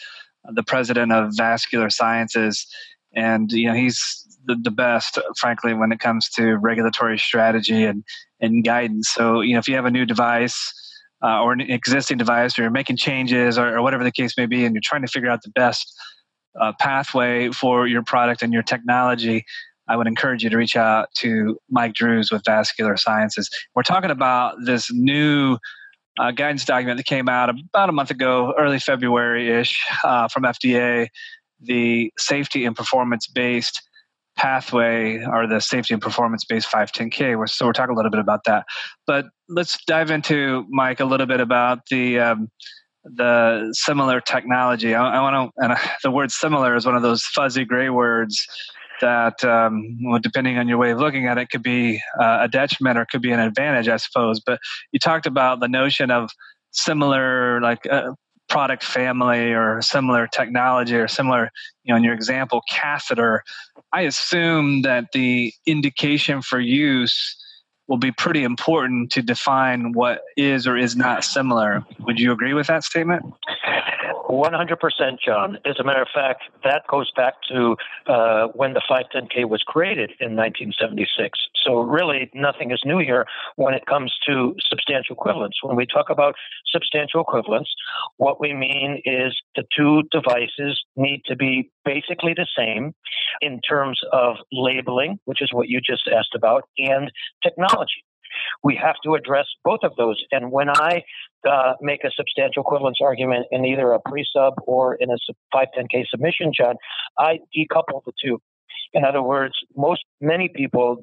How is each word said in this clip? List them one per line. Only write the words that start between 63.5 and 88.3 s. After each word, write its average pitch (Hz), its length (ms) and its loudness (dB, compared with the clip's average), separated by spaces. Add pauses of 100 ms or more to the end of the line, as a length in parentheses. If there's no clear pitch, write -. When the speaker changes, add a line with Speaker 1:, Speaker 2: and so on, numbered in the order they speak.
Speaker 1:
I 175 100 0
assume 156 800 0
that 123 300 0
the 123 400 0 (140)
indication 143 760 0
for 127 160 -4
use 127 800 0 (500)
will 131 120 -2
be 131 140 0
pretty 165 300 -2
important 123 720 0
to 131 100 0
define 123 720 0
what 117 300 0 (140)
is 139 300 2
or 127 100 2
is 120 200 0
not 123 280 0
similar. 113 600 0 (160)
Would 113 180 -2
you 123 140 4
agree 120 200 -2
with 147 140 0
that 160 180 0
statement? 170 400 -2 (1040)
Speaker 2:
One 147 240 2
hundred 165 260 -2
percent, 139 420 -2
John. 104 460 0
As 139 140 -2
a 123 40 -4
matter 135 160 2
of 123 140 0
fact, 135 280 0 (200)
that 143 260 0
goes 143 280 -2
back 131 180 2 (160)
to, 120 260 2 (300)
uh, 113 480 4
when 135 200 0
the 131 140 2
five 127 220 2
ten 127 160 -6
K 123 180 -2
was 107 220 0
created 160 540 -2
in 117 160 -4
nineteen 110 440 -2
seventy-six. 107 560 -2 (280)
So 123 160 2
really, 139 520 -2
nothing 139 380 -2
is 117 140 -2
new 147 140 0
here 127 280 2 (300)
when 135 180 2
it - 120 -6
comes 131 280 -2 (140)
to 131 320 0
substantial - 560 -2
equivalence. - 480 -4
When 127 100 -4
we 120 100 2
talk 147 260 0
about 143 260 2 (320)
substantial 160 540 -2
equivalence, 120 460 -2 (500)
what 139 220 2